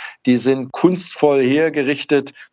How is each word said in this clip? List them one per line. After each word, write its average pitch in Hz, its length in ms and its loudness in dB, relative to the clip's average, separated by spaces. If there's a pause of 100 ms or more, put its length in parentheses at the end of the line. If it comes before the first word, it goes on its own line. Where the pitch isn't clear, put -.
(260)
die 123 120 4
sind 131 340 -2
kunstvoll 151 720 2
hergerichtet, 143 880 0 (200)